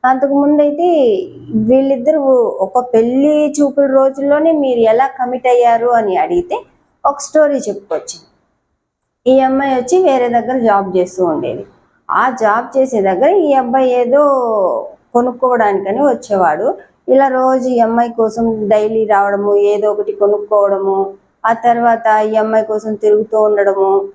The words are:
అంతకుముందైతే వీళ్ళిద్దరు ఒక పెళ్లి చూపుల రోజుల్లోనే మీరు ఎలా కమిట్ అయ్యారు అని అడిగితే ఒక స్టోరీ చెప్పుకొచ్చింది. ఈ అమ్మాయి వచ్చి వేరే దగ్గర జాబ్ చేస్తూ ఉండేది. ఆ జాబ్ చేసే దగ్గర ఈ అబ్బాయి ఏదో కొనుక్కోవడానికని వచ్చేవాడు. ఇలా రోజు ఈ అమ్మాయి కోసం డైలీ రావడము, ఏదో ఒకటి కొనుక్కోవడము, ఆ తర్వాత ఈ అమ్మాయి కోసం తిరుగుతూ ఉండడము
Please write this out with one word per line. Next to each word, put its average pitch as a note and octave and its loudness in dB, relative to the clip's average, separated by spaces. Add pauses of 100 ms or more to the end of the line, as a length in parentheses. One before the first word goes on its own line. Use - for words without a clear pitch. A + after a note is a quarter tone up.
అంతకుముందైతే C#4+ 2 (360)
వీళ్ళిద్దరు C4 2 (420)
ఒక B3 -2
పెళ్లి C#4+ 2
చూపుల C#4+ 0
రోజుల్లోనే C#4 2
మీరు C4 0
ఎలా A3+ 2
కమిట్ B3+ -6
అయ్యారు A#3+ 2
అని G#3+ 0
అడిగితే F3 -2 (440)
ఒక C#4+ -2
స్టోరీ D4 2
చెప్పుకొచ్చింది. G3+ -8 (1120)
ఈ C4+ 4
అమ్మాయి C4+ -2
వచ్చి B3+ 0
వేరే C4 0
దగ్గర A#3+ -2
జాబ్ G3 0
చేస్తూ F3+ -2
ఉండేది. C#3+ -4 (440)
ఆ A#3+ 0
జాబ్ A3+ -2
చేసే C4 0
దగ్గర F#3+ 0
ఈ E4 2
అబ్బాయి C4 0
ఏదో B3 2 (920)
కొనుక్కోవడానికని A#3+ 0
వచ్చేవాడు. G3+ -2 (320)
ఇలా C4+ 4
రోజు B3+ 0
ఈ B3 0
అమ్మాయి A#3 0
కోసం A3 -2
డైలీ G#3+ 0
రావడము, G3+ 0
ఏదో G#3 0
ఒకటి G3+ -4
కొనుక్కోవడము, G3 0 (340)
ఆ A3+ 0
తర్వాత A3+ 0
ఈ A3 -2
అమ్మాయి A3 0
కోసం G#3+ -6
తిరుగుతూ G#3+ 0
ఉండడము G3 0